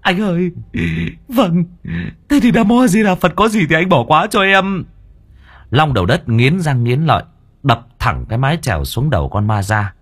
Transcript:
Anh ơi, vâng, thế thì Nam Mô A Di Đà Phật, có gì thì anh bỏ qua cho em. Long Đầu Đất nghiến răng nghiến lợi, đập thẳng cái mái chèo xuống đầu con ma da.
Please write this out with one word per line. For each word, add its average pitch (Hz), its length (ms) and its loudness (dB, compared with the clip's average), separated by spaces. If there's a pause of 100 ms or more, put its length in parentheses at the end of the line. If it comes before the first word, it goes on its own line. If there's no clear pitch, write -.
Anh 185 200 0
ơi, 180 300 0 (760)
vâng, 185 360 0 (640)
thế 294 140 2
thì 240 80 4
Nam 220 180 2
Mô 233 100 4
A 254 80 4
Di 214 160 2
Đà 196 120 2
Phật, 175 220 0
có 208 120 2
gì 214 200 0
thì 160 60 2
anh 165 140 0
bỏ 151 200 2
qua 156 220 2
cho 214 120 0
em. 190 420 0 (880)
Long 143 240 0
Đầu 92 120 0
Đất 117 220 -2
nghiến 127 320 2
răng 139 240 0
nghiến 123 160 0
lợi, 139 220 0 (400)
đập 120 240 0 (120)
thẳng 107 300 -4
cái 110 100 -4
mái 139 240 0
chèo 80 220 -4
xuống 120 260 -4
đầu 80 180 0
con 104 180 -2
ma 107 160 -2
da. 101 400 -2